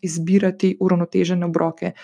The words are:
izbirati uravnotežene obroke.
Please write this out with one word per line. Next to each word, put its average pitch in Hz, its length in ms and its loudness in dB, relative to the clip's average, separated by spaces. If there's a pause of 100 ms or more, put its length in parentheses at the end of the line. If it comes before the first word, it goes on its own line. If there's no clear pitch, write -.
izbirati 185 800 0
uravnotežene 180 680 0
obroke. 165 460 -2 (120)